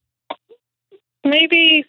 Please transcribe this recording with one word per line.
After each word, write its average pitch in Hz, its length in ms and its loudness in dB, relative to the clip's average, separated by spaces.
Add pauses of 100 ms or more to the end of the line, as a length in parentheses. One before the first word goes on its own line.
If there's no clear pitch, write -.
(1200)
maybe 320 640 0